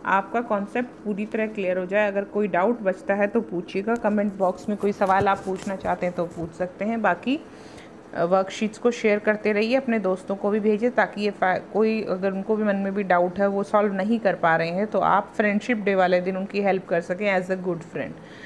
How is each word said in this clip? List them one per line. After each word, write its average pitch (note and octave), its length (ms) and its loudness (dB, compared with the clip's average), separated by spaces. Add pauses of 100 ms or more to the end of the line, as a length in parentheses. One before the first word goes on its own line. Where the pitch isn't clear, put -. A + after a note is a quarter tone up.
आपका G3 360 0
concept A#3+ 640 -4
पूरी G#3 220 -4
तरह A3 200 -2
clear F#3+ 320 -2
हो F#3 80 -2
जाए। G3+ 220 2
अगर G3 160 -2
कोई G#3 240 0
डाउट F#3+ 320 2
बचता F#3+ 340 0
है G3+ 120 2
तो G#3+ 140 0
पूछिएगा F#3+ 540 -2
Comment G#3 400 0
box F#3 340 -2
में, G#3 100 -2
कोई G3+ 140 0
सवाल G3 360 4
आप G3 100 2
पूछना F#3+ 380 -6
चाहते F3+ 300 -2
हैं F3+ 80 -2
तो F3 100 -2
पूछ E3 260 -6
सकते F3+ 340 -6
हैं। A3+ 180 -2
बाकी, G#3+ 380 0 (760)
अ, - 100 0
worksheets F#3+ 540 0
को A#3+ 120 2
share G#3+ 280 2
करते G#3 340 0
रहिए, A3 240 2
अपने B3 220 0
दोस्तों F#3+ 380 -2
को G3+ 140 0
भी G#3+ 100 2
भेजिए, G#3+ 300 2
ताकि G#3 300 0
ये G#3 100 0
फा-, F#3+ 420 0
कोई A3 300 2
अगर F#3+ 300 -2
उनको G3 240 -2
भी G#3+ 80 -2
मन G3+ 120 2
में G3 180 -2
भी G#3 80 -2
डाउट F3+ 360 2
है, G3+ 80 2
वो G3 160 0
solve G#3 320 2
नहीं G3+ 260 0
कर F#3+ 140 2
पा E3 220 4
रहे E3 140 0
हैं, F#3+ 160 0
तो G#3+ 120 -2
आप F3+ 380 2
friendship G#3 420 0
day G3+ 160 0
वाले F3+ 260 4
दिन F#3+ 160 -2
उनकी G3 240 -4
help F#3+ 260 2
कर E3+ 140 0
सकें F#3 400 0
as F3+ 60 -6
a F#3+ 100 -2
good F3+ 240 -4
friend। B2+ 320 -8 (340)